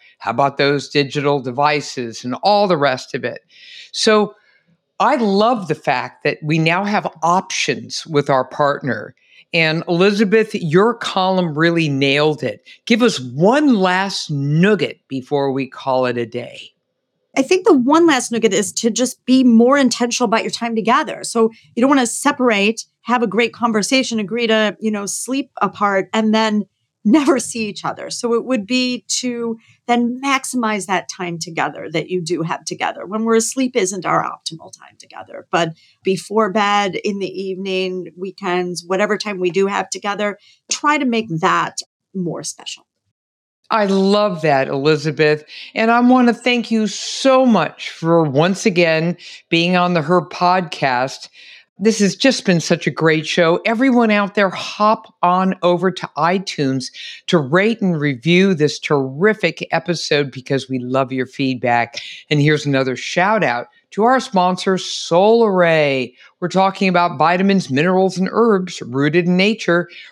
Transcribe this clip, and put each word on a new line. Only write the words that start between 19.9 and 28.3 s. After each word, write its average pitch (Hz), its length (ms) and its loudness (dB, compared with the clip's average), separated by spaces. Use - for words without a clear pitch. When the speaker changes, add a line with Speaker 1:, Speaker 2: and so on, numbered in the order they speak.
Speaker 2:
about 202 160 0
your 214 80 -6
time 233 240 -6
together. 220 500 0
So 226 260 0
you 240 60 -2
don't 262 80 4
wanna 269 180 2
separate, 226 760 0
have 247 200 0
a 226 60 0
great 226 260 -2
conversation, 226 640 0
agree 226 300 -2
to, 214 320 2
you 220 100 -2
know, 202 160 -4
sleep 262 440 -6
apart, 196 500 -2
and 220 220 0
then 220 300 0
never 262 340 4
see 220 300 -6
each - 160 -10
other. 139 260 -8
So 233 240 -4